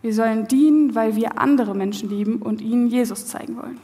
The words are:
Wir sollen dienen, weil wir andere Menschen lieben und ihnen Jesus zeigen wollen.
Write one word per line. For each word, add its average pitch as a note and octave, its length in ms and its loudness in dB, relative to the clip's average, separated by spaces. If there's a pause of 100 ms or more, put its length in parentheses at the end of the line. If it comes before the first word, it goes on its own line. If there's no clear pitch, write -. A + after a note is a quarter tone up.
Wir A3 120 -4
sollen A3 340 0
dienen, D4 480 4
weil A3 200 0
wir A3 240 -2
andere B3 360 2
Menschen G3 340 -4
lieben G#3 320 -2
und G#3+ 180 -4
ihnen A#3 280 0
Jesus A3+ 400 -2
zeigen - 300 -10
wollen. - 260 -12